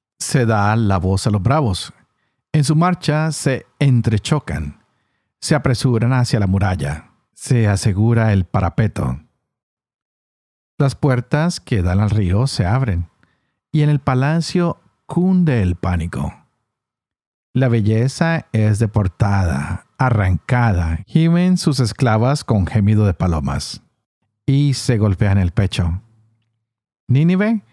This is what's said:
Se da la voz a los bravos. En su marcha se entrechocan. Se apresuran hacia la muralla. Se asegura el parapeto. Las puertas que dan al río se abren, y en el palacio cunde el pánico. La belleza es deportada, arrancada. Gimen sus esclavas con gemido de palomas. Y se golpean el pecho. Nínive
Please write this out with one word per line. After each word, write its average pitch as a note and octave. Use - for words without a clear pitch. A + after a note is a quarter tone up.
Se B2+
da G#2+
la G2+
voz F#2
a A2
los G#2
bravos. A#2+
En D3+
su D3+
marcha D#3+
se -
entrechocan. A2
Se -
apresuran B2
hacia B2
la G2+
muralla. F#2
Se A#2
asegura A2
el F#2+
parapeto. E2+
Las C#3
puertas D3
que G2
dan F2+
al G#2
río G2+
se -
abren, G2+
y D#3
en D3
el D3
palacio D#3
cunde F3
el F2+
pánico. F2+
La B2+
belleza A#2
es G#2+
deportada, G2
arrancada. G2
Gimen E3+
sus C3+
esclavas A#2+
con G2
gemido G#2
de F#2
palomas. D2+
Y C#3
se B2
golpean G2+
el F2+
pecho. F#2
Nínive F#3